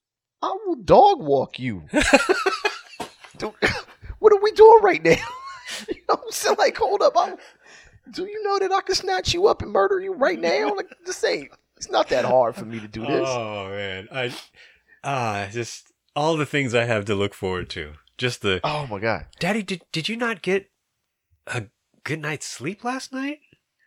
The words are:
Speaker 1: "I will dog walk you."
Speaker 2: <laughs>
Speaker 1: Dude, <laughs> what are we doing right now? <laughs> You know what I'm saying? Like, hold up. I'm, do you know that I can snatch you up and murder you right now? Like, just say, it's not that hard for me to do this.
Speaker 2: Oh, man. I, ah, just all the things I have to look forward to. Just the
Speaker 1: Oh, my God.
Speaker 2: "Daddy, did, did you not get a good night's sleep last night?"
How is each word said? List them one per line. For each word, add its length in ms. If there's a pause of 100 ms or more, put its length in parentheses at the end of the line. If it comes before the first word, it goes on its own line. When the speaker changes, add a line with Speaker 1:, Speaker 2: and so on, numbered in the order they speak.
(440)
Speaker 1:
"I 120 (100)
will 100
dog 460
walk 360
you." 300
Speaker 2:
<laughs> 1500
Speaker 1:
Dude, 160 (320)
<laughs> 340
what 140
are 80
we 100
doing 320
right 200
now? 120
<laughs> 720
You 60 (120)
know 80
what 100
I'm 60
saying? 280
Like, 180
hold 240
up. 160
I'm, 200 (760)
do 140
you 180
know 160
that 120
I 100
can 140
snatch 380
you 140
up 140
and 100
murder 280
you 140
right 260
now? 360
Like, 120 (180)
just 140
say, 300 (280)
it's 120
not 200
that 160
hard 300
for 100
me 140
to 80
do 140
this. 260
Speaker 2:
Oh, 420
man. 420
I, 220 (680)
ah, 480
just 400 (240)
all 220
the 80
things 300
I 100
have 200
to 100
look 180
forward 380
to. 220 (240)
Just 240
the 220
Speaker 1:
Oh, 240
my 120
God. 260 (140)
Speaker 2:
"Daddy, 240
did, 180 (100)
did 180
you 80
not 260
get 260 (800)
a 180 (380)
good 180
night's 260
sleep 360
last 280
night?" 280 (480)